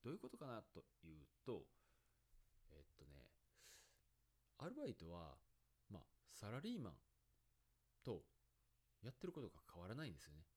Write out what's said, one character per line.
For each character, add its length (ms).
ど 80
う 20
い 20
う 40
こ 100
と 80
か 100
な 140
と 120
い 80
う 160
と、 200
え 120
っ 40
と 80
ね、 220
ア 60
ル 100
バ 100
イ 80
ト 180
は、 260
ま 100
あ、 40
サ 160
ラ 120
リ 160
ー 40
マ 100
ン 20
と 180
や 80
っ 20
て 140
る 60
こ 80
と 80
が 100
変 100
わ 80
ら 60
な 100
い 40
ん 40
で 60
す 60
よ 80
ね。 120